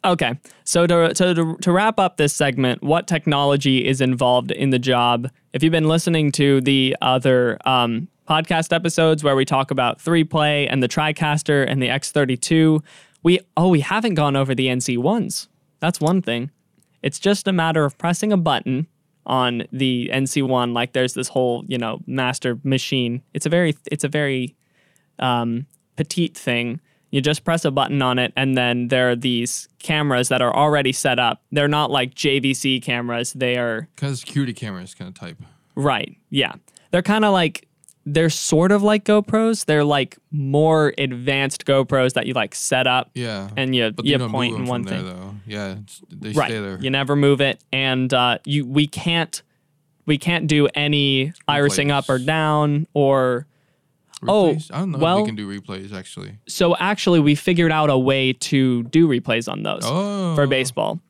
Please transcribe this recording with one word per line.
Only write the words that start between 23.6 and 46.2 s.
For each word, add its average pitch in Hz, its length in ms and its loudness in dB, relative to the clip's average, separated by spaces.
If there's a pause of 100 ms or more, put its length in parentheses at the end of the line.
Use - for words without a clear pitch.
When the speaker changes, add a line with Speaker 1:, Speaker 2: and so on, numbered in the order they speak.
Speaker 1:
it's 151 120 -6
a - 40 -4
very, 139 480 -4 (600)
um, 120 480 -2 (300)
petite 165 420 -4
thing. 120 420 -4 (320)
You 139 100 -2
just 147 220 -2
press 165 220 -2
a 147 60 2
button 139 320 0
on 127 160 2
it, 123 180 -2
and 135 180 0
then 123 340 0
there 127 200 2
are 120 60 2
these 120 520 -4 (120)
cameras 143 500 0
that 127 120 2
are 120 140 2
already 143 380 2
set 127 260 0
up. 113 220 0 (100)
They're 147 160 2
not, 151 220 0
like, 127 240 -2
J 139 260 0
V 135 140 0
C 131 260 -2
cameras. 120 540 -4
They 123 240 -2
are 117 380 -4
Speaker 2:
Kind 139 180 -6
of 123 60 -8
security 135 340 -6
cameras 95 400 -12
kind 90 160 -16
of 92 60 -20
type. - 220 -16 (380)
Speaker 1:
Right, 139 420 -2 (120)
yeah. 135 240 -2 (380)
They're 175 100 2
kinda 208 300 2
like, 175 340 0 (400)
they're 160 240 2
sort 170 420 2
of 202 100 4
like 208 240 2
GoPros. 214 600 2
They're, 151 180 2
like, 143 340 0 (140)
more 151 640 2
advanced 135 680 -2
GoPros 131 480 2
that 120 140 -2
you, 131 60 -6
like, 113 220 -4
set 127 320 -2
up 127 260 0
Speaker 2:
Yeah, 107 440 -8
Speaker 1:
and 131 180 -2
you, 113 160 0
Speaker 2:
but 110 140 -8
Speaker 1:
you 143 80 2
Speaker 2:
you 135 40 2
don't 120 140 -2
Speaker 1:
point 120 220 -2
Speaker 2:
move 110 80 -6
Speaker 1:
in - 40 -4
Speaker 2:
them 123 40 -4
Speaker 1:
one 123 140 -4
Speaker 2:
from 95 80 -8
there, 92 120 -6
Speaker 1:
thing. 92 40 -10 (120)
Speaker 2:
though. 98 160 -14 (100)
Yeah, 104 360 -10
it's, - 280 -20
they 104 220 -12